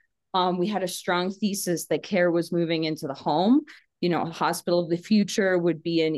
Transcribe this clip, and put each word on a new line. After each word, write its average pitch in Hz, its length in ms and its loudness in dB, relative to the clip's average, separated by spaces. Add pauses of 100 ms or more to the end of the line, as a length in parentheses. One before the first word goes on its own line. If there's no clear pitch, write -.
(320)
Um, 185 240 0
we 180 120 0
had 196 140 -2
a 180 60 -2
strong 180 420 -2
thesis 190 560 -4
that 156 160 -2
care 180 280 2
was 170 200 0
moving 170 340 0
into 156 220 -4
the 135 60 -4
home. 185 500 2 (380)
You 175 80 0
know, 160 140 2
a 165 80 -4
hospital 175 500 0
of 170 80 -2
the 165 80 0
future 196 640 2
would 170 240 0
be 170 180 0
an 160 180 0